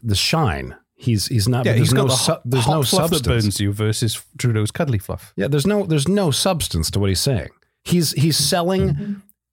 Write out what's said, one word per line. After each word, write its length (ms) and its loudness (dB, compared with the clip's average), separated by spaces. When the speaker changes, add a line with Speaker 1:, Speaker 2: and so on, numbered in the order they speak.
Speaker 1:
the 140 0
shine. 600 -2
He's, 320 0
he's 200 0
not, 180 2
Speaker 2:
Yeah, 80 2
Speaker 1:
but 40 2
there's 120 4
Speaker 2:
he's 40 2
got 100 4
Speaker 1:
no 40 2
Speaker 2:
the 80 2
Speaker 1:
su-, 160 0
Speaker 2:
hot, 140 -4
Speaker 1:
there's 200 0
Speaker 2:
hot 80 2
Speaker 1:
no 100 2
Speaker 2:
fluff 280 0
that 60 2
Speaker 1:
substance. 280 2
Speaker 2:
burns 140 0
you 140 0
versus 480 -2
Trudeau's 320 0
cuddly 260 -2
fluff. 380 -10
Speaker 1:
Yeah, 140 -2
there's 180 0
no, 180 0
there's 220 0
no 240 2
substance 600 -2
to 80 -2
what 100 2
he's 120 0
saying. 280 -2
He's, 260 0
he's 260 2
selling, 840 -2